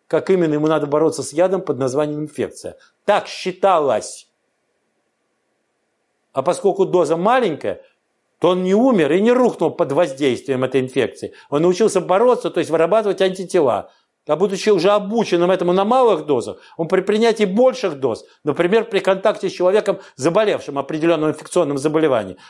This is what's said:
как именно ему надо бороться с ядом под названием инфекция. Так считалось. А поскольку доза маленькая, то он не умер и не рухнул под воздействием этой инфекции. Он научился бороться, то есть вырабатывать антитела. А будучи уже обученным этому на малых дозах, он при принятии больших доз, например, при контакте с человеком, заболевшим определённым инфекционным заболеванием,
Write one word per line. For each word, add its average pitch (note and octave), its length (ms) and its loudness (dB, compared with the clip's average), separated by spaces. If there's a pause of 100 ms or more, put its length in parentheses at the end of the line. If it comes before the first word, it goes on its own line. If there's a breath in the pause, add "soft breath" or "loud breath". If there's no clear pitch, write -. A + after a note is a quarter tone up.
как - 240 -2
именно F3 240 2
ему D3+ 140 0
надо D#3 180 0
бороться D3+ 380 0
с - 100 -12
ядом F3+ 300 0
под C3+ 160 -4
названием D3 400 -2
инфекция. A2+ 580 -8 (260 soft breath)
Так G3 220 0
считалось. E3+ 1040 -2 (2000)
А - 100 -4
поскольку F#3+ 420 0
доза E3 320 2
маленькая, F3 640 -2 (580 soft breath)
то E3+ 100 4
он F#3 140 0
не F#3 120 2
умер G#3 380 4
и F#3+ 80 2
не A3+ 100 4
рухнул A#3 400 2
под D#3 220 -2
воздействием C#3 720 -2
этой C3 180 0
инфекции. B2+ 520 -4 (160 loud breath)
Он D3 140 0
научился F#3 380 2
бороться, F#3 500 0
то - 80 -4
есть D3 100 -2
вырабатывать F3 500 0
антитела. F3 720 0 (380 soft breath)
А D3 80 0
будучи F#3+ 340 -2
уже G3 220 4
обученным G3 580 0
этому F3+ 240 0
на G3 120 2
малых A3 420 2
дозах, A2 320 -4 (180 loud breath)
он E3 100 -6
при F#3 140 0
принятии G#3+ 440 2
больших G3 540 0
доз, C3 260 -4 (180 soft breath)
например, F3 460 0
при F#3+ 100 -2
контакте F#3+ 500 -2
с - 40 -10
человеком, F#3+ 460 0 (180 loud breath)
заболевшим D#3+ 600 0
определённым D#3 540 -2
инфекционным D3+ 480 -2
заболеванием, C#3 580 0 (120)